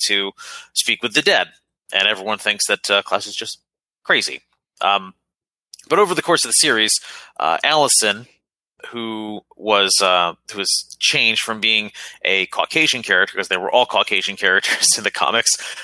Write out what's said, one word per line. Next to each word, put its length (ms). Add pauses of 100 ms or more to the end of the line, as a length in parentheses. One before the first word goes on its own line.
to 240 (420)
speak 280
with 120
the 80
dead, 280 (440)
and 140
everyone 300
thinks 300
that, 220
uh, 120
Klaus 260
is 80
just 240 (440)
crazy. 380 (400)
Um, 320 (760)
but 100
over 160
the 60
course 240
of 40
the 40
series, 380 (480)
uh, 240
Allison, 640 (640)
who 520 (140)
was, 460
uh, 320 (180)
who 80
was 400
changed 420
from 200
being 300 (340)
a 220
Caucasian 540
character, 360
'cause 100
they 100
were 140
all 140
Caucasian 520
<laughs> 60
characters 540
in 60
the 80
comics, 400 (320)